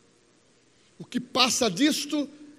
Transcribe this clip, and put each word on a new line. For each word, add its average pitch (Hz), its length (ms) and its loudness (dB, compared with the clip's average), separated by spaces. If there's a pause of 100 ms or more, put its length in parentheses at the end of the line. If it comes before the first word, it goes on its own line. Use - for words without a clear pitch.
(960)
O - 80 -16
que 247 140 -6
passa 247 500 2
disto 285 580 0 (320)